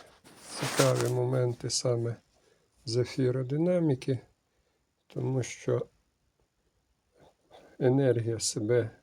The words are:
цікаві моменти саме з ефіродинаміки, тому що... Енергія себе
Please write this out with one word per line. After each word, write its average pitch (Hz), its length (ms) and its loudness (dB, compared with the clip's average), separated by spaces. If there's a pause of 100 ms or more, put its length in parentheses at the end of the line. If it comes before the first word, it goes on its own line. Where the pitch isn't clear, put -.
(500)
цікаві 127 600 0
моменти 123 580 -2
саме 117 460 -2 (680)
з 113 120 -6
ефіродинаміки, 135 1200 0 (880)
тому 131 360 -4
що... - 440 -4 (1900)
Енергія 123 600 2
себе 110 500 0 (120)